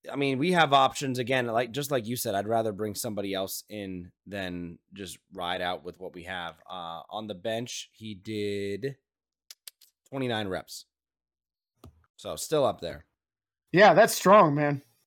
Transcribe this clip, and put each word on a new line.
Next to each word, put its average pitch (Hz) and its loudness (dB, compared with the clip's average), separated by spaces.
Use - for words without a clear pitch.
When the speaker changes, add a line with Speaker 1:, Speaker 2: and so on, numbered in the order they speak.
Speaker 1:
I - -10
mean, 139 0
we 170 2
have 156 4
options 131 4
again. 127 0
Like, 117 0
just 135 -6
like 123 -2
you 120 -4
said, 110 -4
I'd 101 -2
rather 113 0
bring 104 -6
somebody 101 -6
else 95 -6
in 95 -10
than 90 -8
just 95 -14
ride 90 -4
out 90 -4
with 87 -14
what 92 -14
we 87 -16
have. 87 -8
Uh, 82 -12
on 110 -8
the 107 -8
bench, 113 -8
he 110 -14
did 101 -6
twenty-nine 120 -4
reps. - -8
So 92 -10
still 147 0
up 98 0
there. 76 -10
Speaker 2:
Yeah, 185 10
that's 214 6
strong, 180 8
man. 147 0